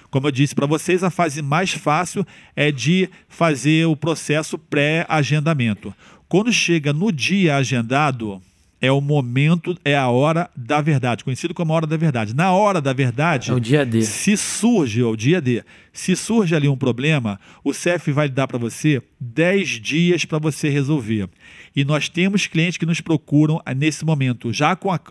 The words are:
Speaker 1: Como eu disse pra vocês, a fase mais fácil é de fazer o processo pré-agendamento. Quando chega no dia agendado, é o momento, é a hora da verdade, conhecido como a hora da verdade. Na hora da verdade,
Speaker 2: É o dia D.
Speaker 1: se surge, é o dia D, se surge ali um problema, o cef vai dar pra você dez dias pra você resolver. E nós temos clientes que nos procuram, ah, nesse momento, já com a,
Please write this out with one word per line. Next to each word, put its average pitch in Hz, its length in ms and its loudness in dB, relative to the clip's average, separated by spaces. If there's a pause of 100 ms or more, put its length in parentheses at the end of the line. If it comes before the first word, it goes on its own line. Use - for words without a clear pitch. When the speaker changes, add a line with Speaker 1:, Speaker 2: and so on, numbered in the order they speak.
(100)
Speaker 1:
Como 135 160 -2
eu 151 60 2
disse 135 240 0
pra 143 100 2
vocês, 160 380 0
a 180 60 0
fase 160 320 -2
mais 156 300 -2
fácil 165 540 -2 (280)
é 147 180 2
de 165 360 2 (200)
fazer 160 580 2
o 160 100 2
processo 156 640 -4 (520)
pré-agendamento. 139 840 0 (340)
Quando 220 240 2
chega 151 400 0
no 185 200 0
dia 165 440 2
agendado, 120 840 -2 (380)
é 131 140 2
o 139 80 2
momento, 147 840 0
é 143 120 2
a 135 120 2
hora 147 460 0
da 147 280 -2
verdade, 131 420 0
conhecido 160 300 -6
como 160 180 -2
a 160 40 2
hora 165 100 0
da 156 100 -2
verdade. 120 400 0
Na 180 160 2
hora 196 280 4
da 135 120 -2
verdade, 139 580 0
Speaker 2:
É - 40 0
o 127 40 2
dia 131 280 2
D. 113 160 2
Speaker 1:
se 113 340 0
surge, 165 640 0
é 123 40 2
o 113 120 0
dia 139 240 2
D, 123 240 -2 (280)
se - 220 -2
surge 196 400 0
ali 143 140 2
um 139 80 0
problema, 123 640 -2 (240)
o 139 80 0
cef 165 400 -2
vai 147 160 0
dar 131 180 -2
pra 127 120 -6
você 120 440 -2 (160)
dez 160 520 0 (100)
dias 165 460 0
pra 160 120 -4
você 151 300 -2
resolver. 131 580 0 (480)
E 139 100 0
nós 147 260 0
temos 190 360 0
clientes 170 300 -2
que - 80 -6
nos 160 160 -2
procuram, 151 640 2
ah, 131 100 -6
nesse 147 300 -2
momento, 131 480 0
já 147 240 0
com 190 160 -4
a, 156 80 -2 (100)